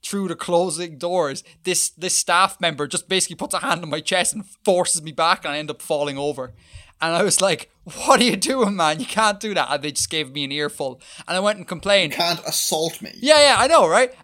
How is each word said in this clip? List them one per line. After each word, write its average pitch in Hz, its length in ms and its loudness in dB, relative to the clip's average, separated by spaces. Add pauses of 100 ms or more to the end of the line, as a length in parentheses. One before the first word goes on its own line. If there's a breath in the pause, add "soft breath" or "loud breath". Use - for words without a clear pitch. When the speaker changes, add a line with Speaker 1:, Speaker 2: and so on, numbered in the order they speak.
Speaker 1:
through 196 260 -4
the 170 80 -6
closing 170 600 -2
doors, 165 440 -2 (220 soft breath)
this, 180 240 -2
this 170 260 -6
staff 180 460 2
member 147 260 -2
just - 220 -6
basically 185 280 -2
puts - 180 -6
a 170 60 -4
hand 175 220 -2
on 160 60 -12
my 156 120 -6
chest 175 340 0
and 214 100 -10 (220)
forces 180 340 2
me 156 120 -12
back, 165 340 0
and 147 80 -6
I 151 40 -4
end 151 120 -8
up 143 100 -10
falling 143 380 -4
over. 135 340 -6 (500 loud breath)
And 165 120 0
I 175 80 2
was 185 180 2
like, 185 300 0 (340)
"What 269 160 6
are 156 40 4
you - 120 2
doing, 208 400 0
man? 160 240 0
You 254 60 -8
can't 208 340 0
do 208 140 -6
that." 139 160 0
And 143 120 -4
they 147 80 -6
just - 200 -4
gave 151 220 -4
me 143 120 -6
an 139 80 -8
earful. 147 480 -6 (260 loud breath)
And 170 80 -4
I 185 60 -2
went 208 160 0
and 180 100 -16
complained. 185 460 2
Speaker 2:
You - 60 -8
can't 170 280 0
assault 160 540 -2
me. - 140 -16
Speaker 1:
Yeah, 294 260 6
yeah, 277 180 8
I 247 100 4
know, 302 200 6
right? 247 240 4 (120)